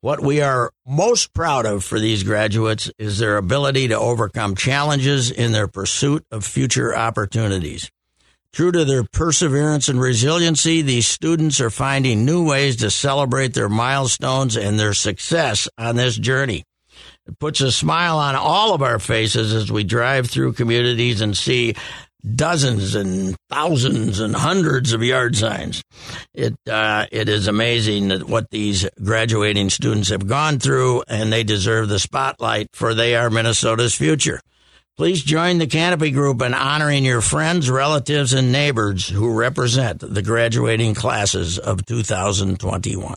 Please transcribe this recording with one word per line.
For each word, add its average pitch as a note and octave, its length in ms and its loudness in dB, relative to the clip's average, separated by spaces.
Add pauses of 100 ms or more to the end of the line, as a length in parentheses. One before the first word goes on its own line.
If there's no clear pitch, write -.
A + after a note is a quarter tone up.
What C#3+ 220 -2
we D3 180 2
are C3 300 0 (160)
most G3 480 0
proud C#3+ 320 0
of G2+ 160 -2
for G#2+ 160 -2
these G#2+ 240 0
graduates G#2+ 720 0
is G#2 220 -4
their G#2+ 180 2
ability C3 520 0
to G#2+ 100 0
overcome A2 560 -2
challenges C#3 720 0
in A#2 220 0
their G#2 160 0
pursuit C#3+ 640 -2
of G#2+ 120 -8
future B2+ 520 -2
opportunities. G#2+ 960 -2 (640)
True F3 180 2
to E3+ 140 2
their C3+ 180 2
perseverance D3+ 840 2
and B2+ 100 2
resiliency, D#3+ 840 2
these B2 240 2
students D#3+ 560 0
are A#2 80 0
finding C3 560 0
new E3 220 2
ways C#3 300 0
to A#2+ 120 0
celebrate C3+ 640 0
their A2 160 0
milestones C3 880 0
and G#2+ 240 0
their G#2 140 2
success B2 760 -2 (100)
on A#2 180 -2
this A#2+ 220 2
journey. A#2+ 460 -2 (640)
It - 100 -16
puts D3 240 -4
a C3+ 100 2
smile D#3+ 460 0
on C#3+ 180 0
all G3 380 2
of D3+ 80 0
our B2 180 0
faces A2 540 0
as A2 180 -2
we G#2+ 120 0
drive A#2+ 460 0
through C3 240 -2
communities A#2+ 680 0
and G#2 160 0
see A#2+ 380 0 (600)
dozens C3 600 0
and F#2+ 400 -2 (140)
thousands B2 680 0
and A2 160 -2
hundreds D3 580 2
of A2+ 100 0
yard A#2+ 320 0
signs. - 480 -4 (500)
It, A#2 220 -2 (140)
uh, G#2+ 420 0
it A2 180 -2
is G#2 180 2
amazing G#2+ 600 0
that F#2+ 200 -2
what A2 220 -2
these G#2 380 -2 (160)
graduating G#2+ 680 2
students G#2+ 400 0
have G2 160 -2
gone C#3+ 340 0
through, B2+ 480 2
and A2 240 -2
they A2+ 120 2
deserve G#2+ 460 0
the G2+ 100 0
spotlight, A#2 760 -2
for A2+ 220 -2
they A#2 200 2
are A#2 140 2
Minnesota's A2+ 640 0
future. D3 460 0 (580)
Please E3 240 0
join E3 380 2
the D#3+ 80 2
Canopy D#3+ 420 2
Group C3+ 320 2
in B2+ 140 0
honoring C#3+ 500 2
your B2 160 2
friends, D#3 480 0
relatives, C#3 640 2
and B2+ 180 4
neighbors A2+ 560 0
who G#2+ 240 0
represent A#2+ 680 0
the G2+ 240 -6
graduating A2+ 720 2
classes F#2+ 640 -2
of G2 260 -4
two A#2 160 -4
thousand F#2+ 580 -2
twenty-one. F#2+ 580 -4